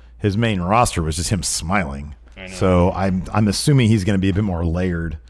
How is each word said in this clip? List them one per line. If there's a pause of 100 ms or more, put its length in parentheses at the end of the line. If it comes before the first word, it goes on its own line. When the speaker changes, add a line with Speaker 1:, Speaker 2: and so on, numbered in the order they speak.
(180)
Speaker 1:
his
main
roster
was
just
him
smiling. (220)
Speaker 2:
I
know.
Speaker 1:
So
I'm,
I'm
assuming
he's
gonna
be
a
bit
more
layered (120)